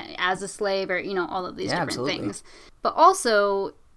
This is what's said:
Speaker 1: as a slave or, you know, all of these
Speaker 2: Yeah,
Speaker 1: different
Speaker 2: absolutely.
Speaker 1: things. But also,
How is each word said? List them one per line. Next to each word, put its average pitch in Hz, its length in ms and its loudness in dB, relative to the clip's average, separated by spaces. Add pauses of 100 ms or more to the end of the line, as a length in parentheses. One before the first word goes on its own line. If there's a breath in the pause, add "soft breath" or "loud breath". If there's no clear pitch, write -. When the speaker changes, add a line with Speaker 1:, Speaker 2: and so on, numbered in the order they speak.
(180)
Speaker 1:
as 185 240 0
a 196 60 -8
slave 196 420 -2
or, 185 80 0
you 190 160 -6
know, 180 140 -2
all 185 180 -6
of - 120 -12
these - 100 -6
Speaker 2:
Yeah, 160 180 0
Speaker 1:
different - 40 -6 (200)
Speaker 2:
absolutely. - 80 -4
Speaker 1:
things. - 260 -8 (380 loud breath)
But - 140 0
also, 208 800 4 (220)